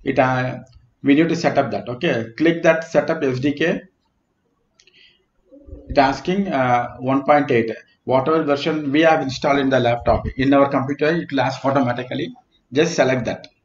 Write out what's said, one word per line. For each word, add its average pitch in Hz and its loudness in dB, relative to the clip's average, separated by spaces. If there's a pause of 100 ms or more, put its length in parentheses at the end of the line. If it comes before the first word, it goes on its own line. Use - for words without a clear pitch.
It, 135 -2
uh, 127 -2 (420)
we 139 4
need 165 4
to 160 0
set 139 0
up 127 0
that. 101 -8
Okay, 123 -4 (100)
click 165 2
that 160 2
setup - -2
S 127 -2
D 139 -2
K. 156 -2 (2000)
It 127 0
asking, 175 0
uh, 123 0
one 135 -2
point 143 4
eight. 113 2 (320)
Whatever 135 0
version 147 -2
we 147 2
have 160 4
installed 139 0
in 135 0
the 131 2
laptop, 120 0 (100)
in 135 2
our 139 6
computer, 143 -2
it 160 -2
will 135 -2
ask 131 -4
automatically. 131 -2 (360)
Just 160 2
select 127 2
that. 98 -8 (180)